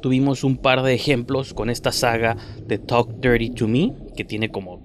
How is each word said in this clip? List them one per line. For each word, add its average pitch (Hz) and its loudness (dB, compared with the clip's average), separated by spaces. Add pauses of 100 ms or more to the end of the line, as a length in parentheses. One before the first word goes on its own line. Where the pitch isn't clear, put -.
tuvimos 131 2
un 135 2
par 131 2
de 131 4
ejemplos 135 0
con 117 -2
esta 120 0
saga 117 2 (280)
de 107 -2
Talk 120 0
Dirty 117 2
to - -2
Me, 139 2 (220)
que 110 -8
tiene 107 -4
como 90 -10